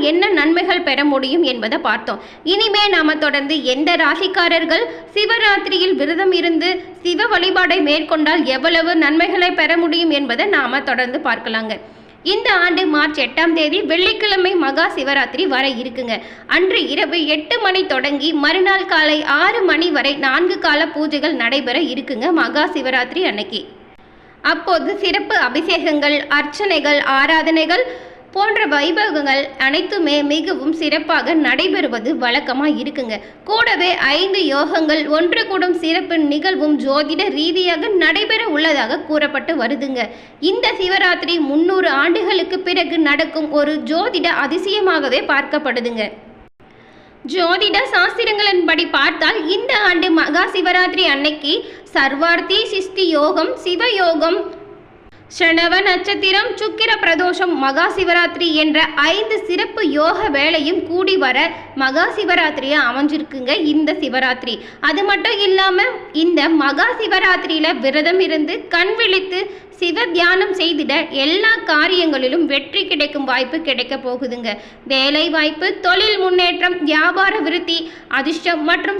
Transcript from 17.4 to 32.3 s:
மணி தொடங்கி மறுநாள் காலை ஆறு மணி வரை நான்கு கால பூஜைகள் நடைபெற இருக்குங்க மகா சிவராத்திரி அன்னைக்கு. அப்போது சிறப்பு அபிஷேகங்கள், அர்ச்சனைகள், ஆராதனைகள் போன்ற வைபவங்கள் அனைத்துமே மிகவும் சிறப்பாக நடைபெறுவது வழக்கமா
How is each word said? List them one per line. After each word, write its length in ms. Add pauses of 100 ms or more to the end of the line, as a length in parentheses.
மணி 160 (120)
தொடங்கி 360 (160)
மறுநாள் 480
காலை 260 (220)
ஆறு 180 (100)
மணி 180 (100)
வரை 160 (120)
நான்கு 400
கால 300
பூஜைகள் 480
நடைபெற 340 (140)
இருக்குங்க 340 (160)
மகா 220 (100)
சிவராத்திரி 560
அன்னைக்கு. 320 (880)
அப்போது 380 (140)
சிறப்பு 320 (100)
அபிஷேகங்கள், 680 (220)
அர்ச்சனைகள், 600 (220)
ஆராதனைகள் 640 (520)
போன்ற 260 (140)
வைபவங்கள் 680 (240)
அனைத்துமே 520 (140)
மிகவும் 500
சிறப்பாக 520 (120)
நடைபெறுவது 640 (120)
வழக்கமா 440 (140)